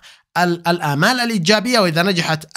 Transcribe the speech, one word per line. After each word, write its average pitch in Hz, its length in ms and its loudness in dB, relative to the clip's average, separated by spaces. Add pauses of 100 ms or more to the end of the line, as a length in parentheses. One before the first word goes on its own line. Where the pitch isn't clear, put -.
(380)
ال-، 170 300 0
الآمال 170 520 0
الإيجابية، 220 600 0
وإذا 175 240 2
نجحت 165 420 -2 (120)